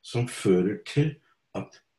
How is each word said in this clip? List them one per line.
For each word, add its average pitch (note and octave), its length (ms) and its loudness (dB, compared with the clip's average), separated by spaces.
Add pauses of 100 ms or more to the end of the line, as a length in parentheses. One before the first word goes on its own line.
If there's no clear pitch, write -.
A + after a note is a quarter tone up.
som A#2+ 240 -2
fører F#2 560 2
til D3 320 0 (380)
at - 280 -12 (160)